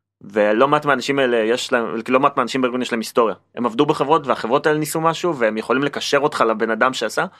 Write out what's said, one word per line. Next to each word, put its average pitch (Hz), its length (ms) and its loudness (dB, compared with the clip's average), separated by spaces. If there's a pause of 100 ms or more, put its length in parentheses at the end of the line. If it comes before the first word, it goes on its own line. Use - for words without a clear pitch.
(200)
ולא 107 480 2
מעט 147 160 0
מהאנשים 139 340 0
האלה 123 180 2
יש 113 360 0
להם, 113 220 0 (140)
לא 127 120 4
מעט 139 160 2
מהאנשים 131 260 -2
בארגון 127 200 -2
יש 120 100 -8
להם 117 80 -2
היסטוריה. 110 340 0 (200)
הם 120 120 -2
עבדו 120 200 0
בחברות, 151 400 2
והחברות 123 400 0
האלה 151 120 2
ניסו 151 220 -4
משהו, 165 360 -2
והם 110 200 0
יכולים 120 260 -2
לקשר 123 360 -2
אותך 143 300 0
לבן 110 220 0
אדם 120 220 2
שעשה. 127 340 -4 (140)